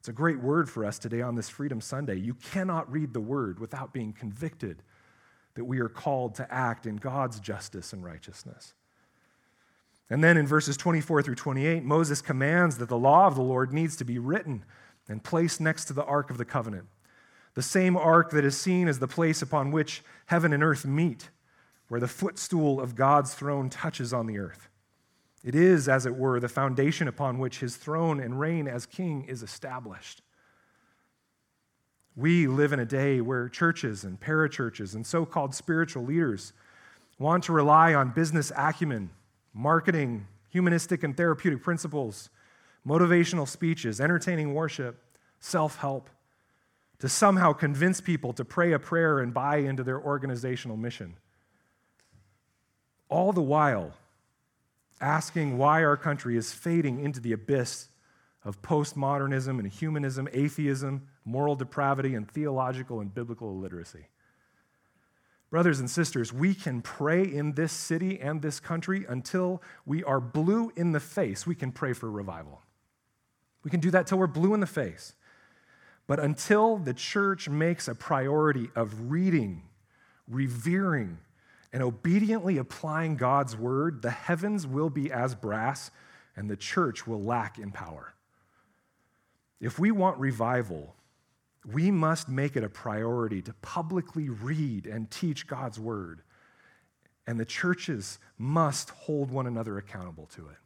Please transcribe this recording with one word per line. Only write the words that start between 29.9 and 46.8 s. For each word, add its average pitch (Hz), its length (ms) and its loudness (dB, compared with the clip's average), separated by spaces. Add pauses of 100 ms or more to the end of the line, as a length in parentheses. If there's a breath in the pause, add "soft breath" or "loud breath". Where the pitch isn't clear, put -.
We 160 320 4
live 139 240 4
in 139 80 0
a 120 40 0
day 135 360 2
where 123 280 -2
churches 135 540 0
and 95 180 -10
parachurches 127 760 -2
and 113 100 -8
so-called 160 480 -2
spiritual 160 500 -2
leaders 135 480 0 (680 soft breath)
want 165 240 4
to 170 80 -2
rely 156 420 8
on 135 160 4
business 156 460 2
acumen, 135 540 -2 (440)
marketing, 139 720 2 (220)
humanistic 170 560 2
and 139 120 -2
therapeutic 160 460 2
principles, 151 680 -4 (540 soft breath)
motivational 170 600 4
speeches, 131 540 -2
entertaining 156 540 2
worship, 147 460 -4 (380 soft breath)
self-help, 143 720 -2 (880)